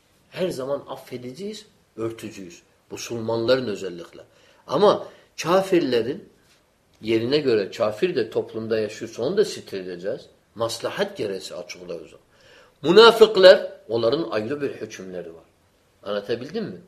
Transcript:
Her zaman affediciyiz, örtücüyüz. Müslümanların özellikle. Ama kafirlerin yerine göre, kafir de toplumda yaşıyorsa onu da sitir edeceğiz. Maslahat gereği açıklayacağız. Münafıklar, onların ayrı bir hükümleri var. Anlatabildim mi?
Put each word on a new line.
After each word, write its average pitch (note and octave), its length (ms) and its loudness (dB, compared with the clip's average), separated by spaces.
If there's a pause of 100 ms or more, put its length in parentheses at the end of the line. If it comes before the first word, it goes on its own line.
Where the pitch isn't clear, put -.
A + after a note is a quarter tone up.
(300)
Her F3 200 -4
zaman C3 380 -6
affediciyiz, C3+ 800 -14 (320)
örtücüyüz. A2 640 -10 (300)
Müslümanların A#2 760 -2
özellikle. F2+ 540 -10 (460)
Ama F#3+ 400 2 (340)
kafirlerin D#3 880 0 (720)
yerine A2+ 360 0
göre, A2+ 340 2
kafir D3 440 -2
de A2+ 140 0
toplumda A2 500 -4
yaşıyorsa G#2+ 440 -6
onu F3 140 0
da G3+ 80 4
sitir - 340 -8
edeceğiz. F#2 420 -8 (340)
Maslahat A#2 600 -6
gereği F#2+ 360 -8
açıklayacağız. E2+ 680 -14 (600)
Münafıklar, G3+ 920 8 (180)
onların A#2 420 0
ayrı A2+ 300 -4
bir C3+ 80 -4
hükümleri F#2 640 -12
var. E2 100 -20 (600)
Anlatabildim A#2+ 640 -6
mi? F#2+ 120 -12 (100)